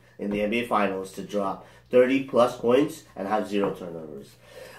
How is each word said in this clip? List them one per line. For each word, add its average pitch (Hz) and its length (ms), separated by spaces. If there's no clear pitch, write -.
in 101 140
the 104 100
N 104 80
B 117 120
A 120 60
Finals 98 460
to 98 80
drop 98 460
thirty 131 320
plus 123 340
points 135 460
and 98 120
have 107 200
zero 98 280
turnovers. 80 560